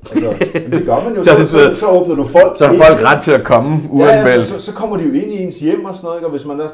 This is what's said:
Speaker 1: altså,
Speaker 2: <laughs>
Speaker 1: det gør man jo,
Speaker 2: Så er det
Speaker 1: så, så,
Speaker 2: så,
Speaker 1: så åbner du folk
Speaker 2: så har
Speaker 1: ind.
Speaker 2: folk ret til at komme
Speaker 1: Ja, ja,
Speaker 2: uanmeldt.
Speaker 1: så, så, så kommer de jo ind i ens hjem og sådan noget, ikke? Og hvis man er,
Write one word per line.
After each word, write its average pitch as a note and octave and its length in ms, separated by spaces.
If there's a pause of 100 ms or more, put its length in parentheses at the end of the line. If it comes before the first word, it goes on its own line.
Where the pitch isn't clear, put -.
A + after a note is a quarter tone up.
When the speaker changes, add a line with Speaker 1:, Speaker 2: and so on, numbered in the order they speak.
Speaker 1:
altså, - 440
Speaker 2:
<laughs> D#3 260
Speaker 1:
det - 140
gør A#2+ 180
man A3+ 120
jo, F#3 80
Speaker 2:
Så E3+ 80
er D3 40
det D#3 100
Speaker 1:
så, - 60
så, D3 220
Speaker 2:
så, - 60
Speaker 1:
så G#3 80
åbner F3+ 280
du C#3 80
folk F3+ 340
Speaker 2:
så D3+ 80
har C#3+ 80
Speaker 1:
ind. E3+ 100
Speaker 2:
folk D#3 220
ret C#3+ 180
til D#3 80
at C3 120
komme B2+ 260
Speaker 1:
Ja, D#3 60 (300)
ja, C#3 120
Speaker 2:
uanmeldt. A#2+ 300
Speaker 1:
så, - 80
så, - 60
så - 120
kommer G#3+ 240
de E3 60
jo C#3+ 100
ind G#3 200
i F#3+ 100
ens E3+ 160
hjem D#3+ 260
og F#3+ 100
sådan F3+ 100
noget, E3+ 120
ikke? E3 100
Og D#3 40
hvis C#3 140
man C#3+ 140
er, D#3 140